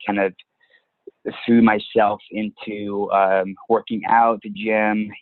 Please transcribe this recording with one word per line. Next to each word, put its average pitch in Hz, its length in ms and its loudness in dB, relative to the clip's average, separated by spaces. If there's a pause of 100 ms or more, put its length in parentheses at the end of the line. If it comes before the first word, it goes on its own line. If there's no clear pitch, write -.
kind 101 140 -4
of 98 160 0 (1120)
threw 117 160 4
myself 107 580 2 (120)
into, 104 800 -8
um, 95 420 2 (160)
working 110 400 -2
out, 113 320 4
the 110 80 -12
gym, 107 640 -2 (100)